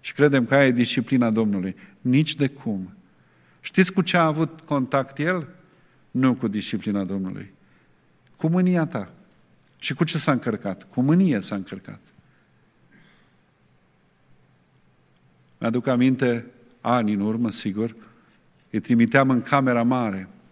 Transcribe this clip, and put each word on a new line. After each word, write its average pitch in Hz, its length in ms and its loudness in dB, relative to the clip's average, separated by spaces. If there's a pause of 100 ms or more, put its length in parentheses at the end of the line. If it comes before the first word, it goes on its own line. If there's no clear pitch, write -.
Și - 120 -14
credem 139 320 4
că 135 100 0
aia 139 120 6
e 127 60 4
disciplina 120 580 0
Domnului. 101 460 0 (240)
Nici 139 340 0
de 139 140 -2
cum. 98 440 -8 (680)
Știți 185 320 0
cu 190 100 0
ce - 140 0
a 170 80 4
avut 156 360 -2
contact - 580 -4
el? 165 300 -4 (640)
Nu 127 240 2
cu 113 140 -4
disciplina 101 560 -4
Domnului. 98 480 -8 (840)
Cu 160 120 -2
mânia 180 380 2
ta. - 260 -8 (680)
Și - 160 -8
cu 165 100 0
ce 156 140 -4
s-a 147 140 2
încărcat? 107 580 -4
Cu - 100 -4
mânie 151 400 4
s-a 95 140 -6
încărcat. 98 460 -12 (3500)
Mi-aduc 117 280 -2
aminte, 123 600 2 (340)
ani 117 320 0
în 101 80 -2
urmă, 110 300 -2
sigur, 107 440 -4 (760)
îi 110 100 -2
trimiteam 123 500 2
în 123 120 2
camera 127 400 0
mare. 113 460 -2 (240)